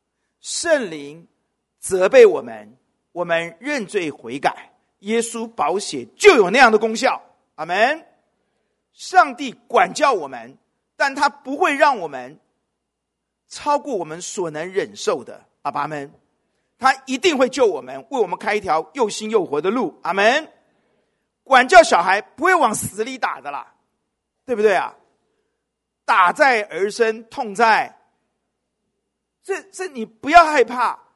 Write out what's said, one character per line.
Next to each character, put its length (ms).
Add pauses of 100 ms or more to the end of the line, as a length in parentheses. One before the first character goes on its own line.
(400)
圣 520
灵 360 (520)
责 280
备 180
我 160
们， 360 (340)
我 140
们 340
认 280
罪 240
悔 260
改， 340 (280)
耶 220
稣 260
宝 320
血 260 (100)
就 200
有 140
那 100
样 120
的 60
功 180
效。 260 (340)
阿 100
们。 400 (840)
上 440
帝 160 (160)
管 260
教 180
我 160
们， 300 (380)
但 200
他 140
不 260
会 180
让 240
我 100
们 300 (1120)
超 320
过 160
我 80
们 180
所 300
能 180
忍 260
受 280
的。 220 (180)
阿 80
爸 160
们。 260 (640)
他 160 (140)
一 100
定 200
会 120
救 160
我 160
们， 180 (120)
为 100
我 60
们 100
开 180
一 60
条 320
又 160
新 200
又 140
活 160
的 100
路。 340
阿 100
们。 380 (920)
管 240
教 140
小 220
孩 180
不 240
会 80
往 220
死 280
里 140
打 240
的 80
啦， 240 (720)
对 100
不 60
对 140
啊？ 200 (1120)
打 260
在 380
儿 200
身， 360
痛 280
在。 440 (1500)
这， 180 (100)
这 160
你 180
不 240
要 160
害 180
怕， 340 (180)